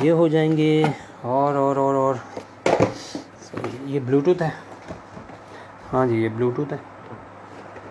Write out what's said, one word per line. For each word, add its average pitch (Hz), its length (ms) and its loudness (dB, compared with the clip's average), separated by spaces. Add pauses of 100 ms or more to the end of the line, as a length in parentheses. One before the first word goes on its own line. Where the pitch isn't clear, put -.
ये 151 100 4
हो 165 180 6
जाएंगे। 156 540 4
और, 139 760 0
और, 139 220 2
और, 139 160 4
और, 135 220 2 (480)
सॉरी, - 1300 -4
ये 143 60 0
Bluetooth 143 420 4
है, 156 120 0 (1400)
हाँ 131 160 4
जी, 113 140 2
ये 110 80 0
Bluetooth 123 420 -2
है, 143 80 -6 (1120)